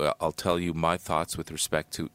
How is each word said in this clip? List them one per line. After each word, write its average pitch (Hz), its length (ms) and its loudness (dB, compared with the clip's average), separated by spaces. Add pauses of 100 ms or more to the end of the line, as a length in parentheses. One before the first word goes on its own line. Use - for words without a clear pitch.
uh, 73 200 4
I'll 80 120 2
tell 87 260 0
you 87 160 0
my 82 220 2
thoughts 82 400 -2
with 80 160 -8
respect - 400 -2
to, 82 220 -4